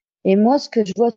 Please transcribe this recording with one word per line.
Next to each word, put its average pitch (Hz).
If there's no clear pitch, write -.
Et 190
moi, 233
ce -
que 220
je 185
vois 233